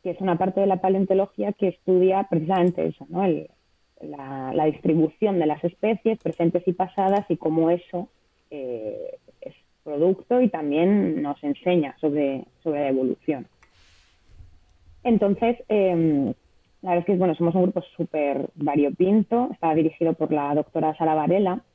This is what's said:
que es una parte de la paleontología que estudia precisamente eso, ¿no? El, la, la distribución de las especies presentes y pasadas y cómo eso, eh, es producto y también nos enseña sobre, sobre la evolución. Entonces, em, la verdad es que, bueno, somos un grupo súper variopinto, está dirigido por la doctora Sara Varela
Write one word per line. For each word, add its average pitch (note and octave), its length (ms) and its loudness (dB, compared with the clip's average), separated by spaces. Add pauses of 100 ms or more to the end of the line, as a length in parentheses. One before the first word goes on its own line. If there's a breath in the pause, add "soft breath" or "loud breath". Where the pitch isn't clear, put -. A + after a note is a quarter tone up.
que F#3 80 -6
es F3 100 -10
una F3+ 180 0
parte F#3+ 220 -2
de G3 60 2
la F#3 140 0
paleontología F#3+ 720 0
que G3 160 -2
estudia F#3 640 2
precisamente F3 560 0
eso, D#3+ 220 -8
¿no? F3+ 160 -2
El, D#3 260 -2 (500)
la, C3+ 540 -10
la D#3 120 2
distribución D#3 760 0
de D3+ 60 2
las D3+ 180 -2
especies G#3+ 560 -2
presentes E3+ 460 0
y F#3 60 0
pasadas G3 560 0
y E3 80 0
cómo D#3+ 320 0
eso, F3 400 -2 (440)
eh, A#2+ 640 -10 (220)
es - 140 -16 (280)
producto F#3 580 0
y B3 100 4
también E3 720 2
nos C#3+ 220 -6
enseña D3 580 0
sobre, C#3+ 440 -2 (180)
sobre D3 200 -4
la C#3 80 -2
evolución. C3 580 -2 (1500 soft breath)
Entonces, A3+ 540 2 (120)
em, E3 600 2 (540)
la F#3+ 80 -6
verdad F3 100 2
es E3+ 60 -10
que, G3+ 100 2
bueno, F3+ 180 2
somos E3+ 220 0
un F#3 60 4
grupo F3+ 200 0 (140)
súper C#3+ 580 -4
variopinto, F3+ 1000 0
está D#3+ 220 -2
dirigido D#3+ 380 0
por D#3 200 -2
la C#3+ 220 -2
doctora D#3 420 -2
Sara D#3+ 180 0
Varela F3+ 460 0 (140)